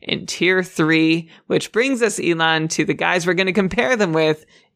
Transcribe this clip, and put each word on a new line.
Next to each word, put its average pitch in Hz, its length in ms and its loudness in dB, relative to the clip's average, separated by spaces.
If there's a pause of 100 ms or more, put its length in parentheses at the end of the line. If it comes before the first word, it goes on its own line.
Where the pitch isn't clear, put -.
in - 240 -6
tier 185 360 0
three, 160 680 0 (180)
which - 220 -2
brings 240 320 0
us, 208 160 -2
Elon, 160 500 0
to 160 160 0
the 151 100 0
guys 165 320 0
we're 180 80 2
gonna 190 180 0
compare 214 420 0
them 202 180 0
with 156 320 0 (320)